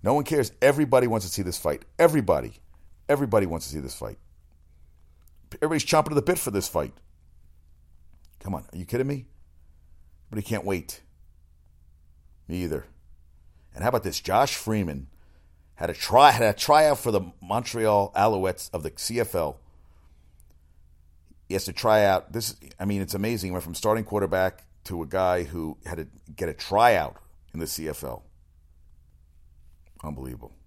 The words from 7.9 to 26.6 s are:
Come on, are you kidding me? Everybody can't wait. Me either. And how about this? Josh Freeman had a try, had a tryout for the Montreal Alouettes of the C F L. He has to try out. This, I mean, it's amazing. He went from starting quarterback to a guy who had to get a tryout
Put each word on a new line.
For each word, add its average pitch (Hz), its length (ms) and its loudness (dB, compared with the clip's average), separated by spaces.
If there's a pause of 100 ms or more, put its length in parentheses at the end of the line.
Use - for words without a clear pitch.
Come 98 140 -8
on, 73 200 -8
are - 40 -12
you 87 80 -10
kidding 131 220 -2
me? 139 200 -6 (1000)
Everybody 107 200 -6
can't 107 160 -2
wait. 95 360 -4 (1500)
Me 90 140 -4
either. 78 220 -4 (880)
And - 100 -10
how 113 60 2
about 123 140 0
this? 87 160 -6
Josh 117 360 2
Freeman 82 520 -4 (680)
had 85 140 -4
a 87 40 -4
try, 135 380 6
had 113 120 2
a 107 100 4
tryout 151 460 4
for 120 120 -2
the 101 100 2 (200)
Montreal 107 720 0
Alouettes 95 580 0
of 82 100 -6
the 78 140 -6
C 117 220 -4
F 107 160 -2
L. 76 240 -4 (1900)
He - 60 -6
has 95 120 -2
to 90 80 -8
try 107 300 4
out. 95 300 2
This, - 240 -6 (200)
I 95 80 -8
mean, 101 160 -2
it's 90 120 -6
amazing. 101 360 -4
He - 40 -6
went 90 100 -4
from 85 120 -12
starting 110 280 0
quarterback 92 600 -2 (200)
to 85 160 -8
a 76 60 -8
guy 90 360 0
who 78 420 -8
had 82 120 -10
to 76 100 -10 (280)
get 87 140 -6
a 78 40 -8
tryout 98 640 2 (360)